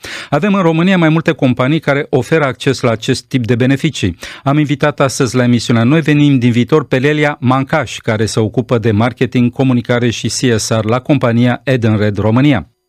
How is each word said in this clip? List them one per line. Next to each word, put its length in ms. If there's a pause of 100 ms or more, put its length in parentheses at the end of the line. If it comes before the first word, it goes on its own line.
(300)
Avem 240
în 80
România 360
mai 120
multe 220
companii 480
care 300
oferă 360
acces 360
la 100
acest 340
tip 200
de 100
beneficii. 600 (260)
Am 140
invitat 420
astăzi 360
la 80
emisiunea 400
Noi 180
venim 380
din 120
viitor 340
pe 140
Lelia 400
Mancaș, 580
care 280
se 140
ocupă 380
de 140
marketing, 600
comunicare 580
și 180
C 320
S 100
R 160
la 140
compania 640
Edenred 540
România. 500 (220)